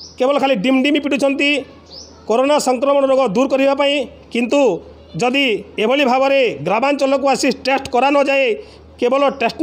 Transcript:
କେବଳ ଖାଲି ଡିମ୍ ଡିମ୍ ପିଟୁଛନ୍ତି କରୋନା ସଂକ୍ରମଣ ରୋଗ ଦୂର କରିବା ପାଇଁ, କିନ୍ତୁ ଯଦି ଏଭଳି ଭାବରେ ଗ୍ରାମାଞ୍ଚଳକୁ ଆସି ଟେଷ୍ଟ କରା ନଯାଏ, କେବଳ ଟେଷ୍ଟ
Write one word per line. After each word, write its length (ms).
କେବଳ 200
ଖାଲି 160
ଡିମ୍ 200
ଡିମ୍ 200
ପିଟୁଛନ୍ତି 460
କରୋନା 280
ସଂକ୍ରମଣ 420
ରୋଗ 100
ଦୂର 180
କରିବା 220
ପାଇଁ, 220
କିନ୍ତୁ 300
ଯଦି 260
ଏଭଳି 260
ଭାବରେ 360
ଗ୍ରାମାଞ୍ଚଳକୁ 600
ଆସି 200
ଟେଷ୍ଟ 280
କରା 160
ନଯାଏ, 360
କେବଳ 220
ଟେଷ୍ଟ 220